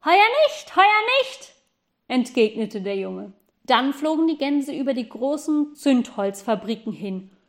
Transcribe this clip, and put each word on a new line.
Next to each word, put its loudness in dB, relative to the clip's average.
Heuer 4
nicht, -6
heuer 6
nicht!, -8
entgegnete 0
der -6
Junge. -8
Dann 2
flogen 0
die 0
Gänse -2
über -4
die -4
großen -2
Zündholzfabriken -2
hin. -10